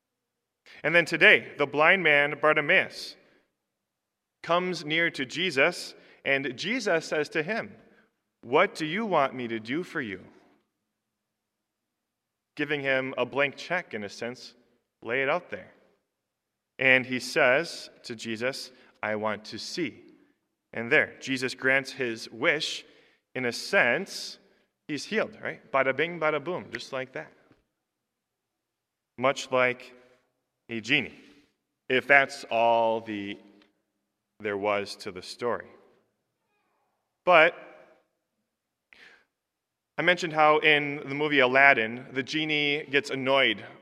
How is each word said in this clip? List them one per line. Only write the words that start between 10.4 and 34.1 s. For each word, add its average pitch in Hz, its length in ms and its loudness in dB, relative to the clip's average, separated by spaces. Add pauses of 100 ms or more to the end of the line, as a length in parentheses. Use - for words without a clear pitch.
Giving 147 260 -4
him 131 360 -2
a 123 80 0
blank 131 300 -2
check, - 380 -8
in 107 100 -8
a 101 60 -8
sense, - 440 -12 (480)
lay 127 220 -2
it 135 60 0
out 170 200 -2
there. 92 240 -14 (1040)
And 127 280 4
he 123 160 -4
says 147 680 0 (140)
to 117 140 -12
Jesus, 113 520 -8 (320)
"I 107 140 -4
want 107 300 -6
to 110 120 -14
see." 117 440 -8 (760)
And 117 160 -8
there, 139 280 2
Jesus 127 340 -6
grants 135 380 0
his 120 400 -6
wish. 151 520 -2 (520)
In 127 100 -4
a 120 60 -2
sense, 156 880 -2 (480)
he's 143 180 -8
healed, 202 340 -4
right? 156 220 -10 (100)
Bada 131 240 2
bing, 170 240 -4
bada 151 240 -2
boom, 135 280 -8
just - 200 -14
like 131 200 -10
that. 151 200 -14 (1900)
Much 135 320 -2
like 123 420 0 (760)
a 117 120 -6
genie, 113 320 0 (760)
if 127 180 2
that's 139 380 4
all 113 560 2
the, 101 360 -8 (1040)